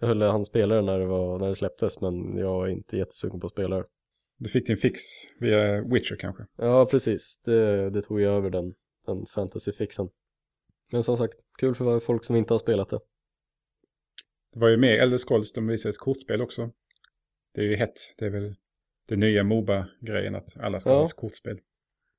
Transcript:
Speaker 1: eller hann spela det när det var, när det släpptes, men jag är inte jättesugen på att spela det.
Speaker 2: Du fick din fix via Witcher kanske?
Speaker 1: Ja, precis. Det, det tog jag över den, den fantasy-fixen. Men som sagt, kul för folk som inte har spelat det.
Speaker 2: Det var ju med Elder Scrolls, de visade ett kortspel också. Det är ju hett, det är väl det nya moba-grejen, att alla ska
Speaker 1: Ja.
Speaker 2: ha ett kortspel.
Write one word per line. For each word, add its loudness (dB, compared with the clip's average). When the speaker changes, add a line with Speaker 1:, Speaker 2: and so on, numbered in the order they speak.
Speaker 1:
eller 2
hann 4
spela 4
det 6
när 2
det 2
var, 0
när 0
det -2
släpptes, -4
men -4
jag -2
är -2
inte -6
jättesugen -6
på -8
att -10
spela -2
det. -4
Speaker 2:
Du -10
fick 0
din 2
fix 0
via 2
Witcher -2
kanske? -10
Speaker 1:
Ja, 4
precis. -2
Det, 2
det -2
tog -4
jag 2
över 0
den, -4
den -6
fantasy-fixen. -6
Men -2
som 0
sagt, -4
kul 0
för 0
folk -2
som -2
inte 2
har 2
spelat 0
det. -4
Speaker 2:
Det -14
var 6
ju 6
med 6
Elder 4
Scrolls, 0
de -4
visade -2
ett -6
kortspel -4
också. -8
Det -6
är 0
ju 0
hett, -4
det -6
är -2
väl -6
det -2
nya 4
moba-grejen, -2
att -14
alla -6
ska -2
Speaker 1:
Ja. 6
Speaker 2:
ha 4
ett -6
kortspel. -10